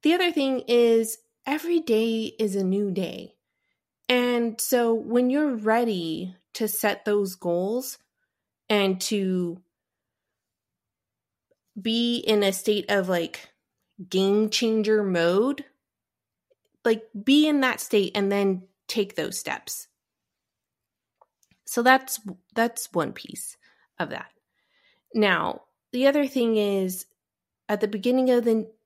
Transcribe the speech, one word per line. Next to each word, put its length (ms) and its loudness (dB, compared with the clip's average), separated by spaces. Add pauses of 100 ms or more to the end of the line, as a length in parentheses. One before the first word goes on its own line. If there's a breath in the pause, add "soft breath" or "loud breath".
The 100 4
other 200 2
thing 360 0
is 480 4 (300)
every 340 0
day 440 0
is 300 -4
a 80 -2
new 280 0
day. 420 -8 (800)
And 500 0
so 320 2
when 380 0
you're 260 0
ready 800 -2 (180)
to 140 -4
set 380 -2
those 300 0
goals 600 -4 (720)
and 320 2
to 640 -2 (2250)
be 380 0
in 240 2
a 100 2
state 380 -2
of, 180 0
like, 400 -4 (600)
game 420 2
changer 520 2
mode, 640 2 (1200)
like, 200 2 (160)
be 260 4
in 140 2
that 200 -2
state 360 0
and 160 0
then 300 0 (260)
take 260 -4
those 240 -6
steps. 480 -10 (1800)
So 160 -4
that's, 360 4 (360)
that's 380 -4
one 200 -2
piece 440 -16 (420 soft breath)
of 120 -6
that. 160 -12 (880)
Now, 480 0 (300)
the 160 4
other 180 2
thing 300 0
is 500 -2 (640)
at 120 -2
the 60 0
beginning 440 0
of 140 4
the, 240 0 (180)